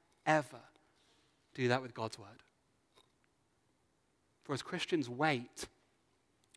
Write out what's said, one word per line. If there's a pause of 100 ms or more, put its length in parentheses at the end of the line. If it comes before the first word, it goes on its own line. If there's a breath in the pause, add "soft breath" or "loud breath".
(260)
ever (920)
do
that
with
God's
word. (2000)
For
as
Christians
wait, (880)